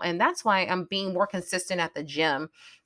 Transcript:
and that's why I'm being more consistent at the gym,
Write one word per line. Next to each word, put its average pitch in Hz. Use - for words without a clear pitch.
and 175
that's 330
why 196
I'm 185
being 196
more 190
consistent 180
at 160
the 147
gym, 151